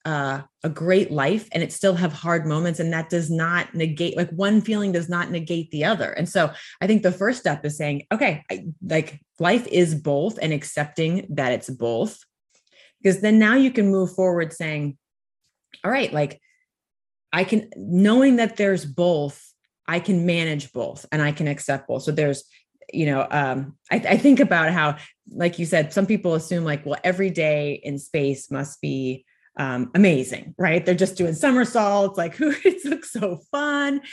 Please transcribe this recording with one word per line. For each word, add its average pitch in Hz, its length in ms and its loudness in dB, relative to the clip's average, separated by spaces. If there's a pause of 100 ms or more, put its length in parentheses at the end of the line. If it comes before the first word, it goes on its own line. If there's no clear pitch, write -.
uh, 143 360 -4 (240)
a 160 40 0
great 180 420 2
life 151 400 0
and 170 100 -2
it 175 100 -4
still 196 220 2
have 175 180 0
hard 165 360 -2
moments. 160 320 0
And 165 120 -2
that 160 160 -4
does 165 220 -2
not 170 460 -2
negate, 165 420 -2
like, 175 140 -2
one 196 300 2
feeling 208 300 -2
does 170 160 -2
not 175 220 -4
negate 165 400 -6
the 147 160 -2
other. 175 240 0
And - 180 -4
so 160 240 0 (300)
I 185 60 0
think 214 160 4
the 180 80 4
first 202 280 -2
step 151 240 -2
is 147 140 -4
saying, 147 340 -4
"Okay, 208 380 -2
I, - 160 -10 (160)
like, 156 400 -2 (180)
life 214 280 2
is 170 260 2
both," 151 480 -2
and 156 100 -2
accepting 160 800 -4
that 131 220 -2
it's - 180 -4
both, 120 500 -4 (800)
because 190 220 2
then 214 160 6
now 214 160 6
you 262 160 6
can 208 220 2
move 185 240 0
forward 175 380 0
saying, 147 440 -6 (840)
"All 190 80 -2
right, 262 200 0
like, 147 300 -2 (920)
I 180 120 0
can," 214 340 0
knowing 214 600 4
that 226 200 0
there's 190 280 0
both, 147 540 0 (480)
I 170 120 -2
can 175 260 0
manage 165 480 -2
both 120 380 -8
and 156 100 0
I 147 100 0
can 151 160 -2
accept 143 400 -4
both. 127 140 -4
So 156 100 -4
there's, 147 320 0 (480)
you 160 140 -2
know, 139 240 0
um, 135 480 -4 (140)
I, 214 60 0
I 226 200 2
think 269 220 6
about 170 340 4
how, 151 240 0 (320)
like 175 300 -2
you 175 80 -2
said, 156 260 2
some 196 140 2
people 185 260 0
assume, 165 320 -2
like, 151 220 -4
"Well, 143 160 -4
every 185 260 0
day 151 440 0 (100)
in 143 160 -6
space 139 500 -2
must 139 320 -8
be, 135 440 -6 (320)
um, 127 380 -4
amazing, 165 640 2
right? 180 280 0
They're 185 100 2
just 185 200 0
doing 170 180 -2
somersaults, 208 840 2
like, 170 180 -4
<laughs> - 0 -
who, 294 180 0 (100)
it 370 220 4
looks 285 260 -6
so 185 280 -4 (120)
fun." 285 500 -2 (120)